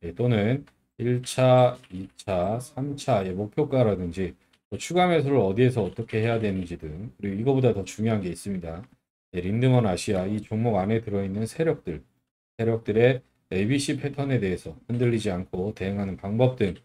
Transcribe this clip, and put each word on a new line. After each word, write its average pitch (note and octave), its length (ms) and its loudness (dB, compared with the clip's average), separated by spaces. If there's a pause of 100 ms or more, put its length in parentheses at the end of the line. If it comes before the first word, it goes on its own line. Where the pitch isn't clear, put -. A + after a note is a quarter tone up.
예, E2+ 120 -10
또는 A#2+ 520 2 (320)
일 B2 240 -2
차, B2+ 560 4 (140)
이 F#2 240 -10
차, F#2+ 440 -2
삼 C#3 360 -8
차, A2+ 300 0
예, F#2+ 40 -4
목표가라든지 G2 1040 0 (360)
또 G2+ 60 -8
추가 F3+ 300 0
매수를 C#3+ 320 2
어디에서 A2+ 440 4
어떻게 A2 380 -4
해야 A#2 200 0
되는지 F#2+ 380 -4
등, D#2+ 380 -12
그리고 G2+ 240 -4
이거보다 C3 320 4
더 F#2+ 120 -4
중요한 A2 360 -2
게 F#2 80 -4
있습니다. E2+ 540 -8 (520)
예, F#2 60 -4
린드먼 A#2+ 460 4
아시아 F#2+ 400 -2
이 G#2 160 -4
종목 A2 340 -2
안에 G#2 240 0
들어있는 G2 460 -4
세력들, A2+ 560 -4 (560)
세력들의 A2+ 640 2 (300)
에이비씨 C3+ 460 0
패턴에 C3+ 420 -2
대해서 F2+ 360 -4 (120)
흔들리지 A#2 420 2
않고 F#2 440 -4
대응하는 G2 440 -4
방법 A#2+ 380 0
등 F#2+ 180 0 (100)